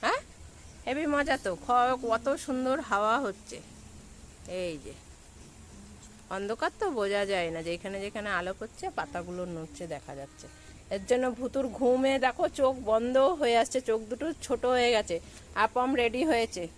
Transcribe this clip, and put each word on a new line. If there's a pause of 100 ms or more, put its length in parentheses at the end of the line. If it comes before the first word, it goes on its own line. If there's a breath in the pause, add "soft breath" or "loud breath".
হ্যাঁ, (640)
হেবি (100)
মজা (100)
তো। (120)
খ-,
কত (200)
সুন্দর (120)
হাওয়া (100)
হচ্ছে। (1040)
এই (120)
যে (1400)
অন্ধকার
তো (120)
বোঝা
যায়
না,
যেখানে
যেখানে (100)
আলো
পড়ছে (120)
পাতাগুলো
নড়ছে
দেখা
যাচ্ছে। (480 loud breath)
এর
জন্য (120)
ভুতুর
ঘুমে (120)
দেখো (140)
চোখ (180)
বন্ধ (240)
হয়ে
আসছে,
চোখ (120)
দুটো (180)
ছোট
হয়ে
গেছে। (480 loud breath)
আপম (120)
রেডি
হয়েছে (140)